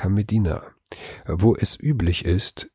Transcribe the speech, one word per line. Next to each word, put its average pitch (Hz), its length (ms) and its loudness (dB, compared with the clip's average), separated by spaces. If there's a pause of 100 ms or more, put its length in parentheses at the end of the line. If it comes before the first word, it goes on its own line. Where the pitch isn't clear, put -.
המדינה. 101 580 0 (680)
Wo 90 260 4
es - 260 2
üblich 101 440 0
ist, - 500 0